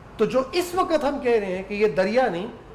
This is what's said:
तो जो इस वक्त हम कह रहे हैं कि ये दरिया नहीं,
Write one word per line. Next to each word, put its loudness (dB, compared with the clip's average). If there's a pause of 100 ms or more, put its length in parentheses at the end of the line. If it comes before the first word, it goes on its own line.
(200)
तो 4
जो 0 (100)
इस -2
वक्त 0
हम 0
कह 2
रहे -4
हैं -6
कि -8
ये 4
दरिया 2
नहीं, -4 (260)